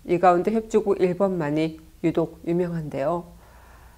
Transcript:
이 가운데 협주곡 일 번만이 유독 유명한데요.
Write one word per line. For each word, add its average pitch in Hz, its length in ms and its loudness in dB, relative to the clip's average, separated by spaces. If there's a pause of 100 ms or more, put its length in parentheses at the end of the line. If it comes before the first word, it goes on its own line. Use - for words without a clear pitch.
이 175 140 0
가운데 180 340 4
협주곡 214 480 0
일 180 160 0
번만이 160 640 -2 (240)
유독 160 420 -2
유명한데요. 170 800 -2 (720)